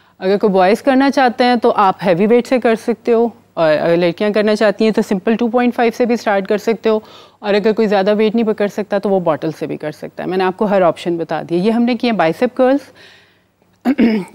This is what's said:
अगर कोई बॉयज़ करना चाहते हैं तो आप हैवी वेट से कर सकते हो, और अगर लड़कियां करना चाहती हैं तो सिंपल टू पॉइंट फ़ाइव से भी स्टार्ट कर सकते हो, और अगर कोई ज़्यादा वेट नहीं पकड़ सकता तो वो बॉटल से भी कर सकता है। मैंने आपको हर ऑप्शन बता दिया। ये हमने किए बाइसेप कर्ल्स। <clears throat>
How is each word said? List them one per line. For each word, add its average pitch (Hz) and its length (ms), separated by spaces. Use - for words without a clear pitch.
अगर 196 180
कोई 214 120
बॉयज़ 190 340
करना 277 260
चाहते 262 340
हैं 247 160
तो 240 100
आप 196 320
हैवी 180 260
वेट 240 200
से 254 120
कर 226 160
सकते 233 360
हो, 233 200
और 165 140
अगर 165 260
लड़कियां 180 360
करना 214 220
चाहती 214 280
हैं 220 100
तो 226 80
सिंपल 214 340
टू 240 120
पॉइंट 240 260
फ़ाइव 233 180
से 247 140
भी 226 120
स्टार्ट 196 300
कर 214 100
सकते 220 320
हो, 214 140
और 208 120
अगर 208 180
कोई 226 140
ज़्यादा 196 260
वेट 214 220
नहीं 233 100
पकड़ 208 220
सकता 202 320
तो 208 100
वो 190 100
बॉटल 160 320
से 147 160
भी 151 100
कर 151 140
सकता 156 320
है। 156 60
मैंने 185 140
आपको 185 220
हर 190 180
ऑप्शन 170 340
बता 160 260
दिया। 170 200
ये 226 80
हमने 233 240
किए 240 160
बाइसेप 180 440
कर्ल्स। 262 360
<clears throat> 226 480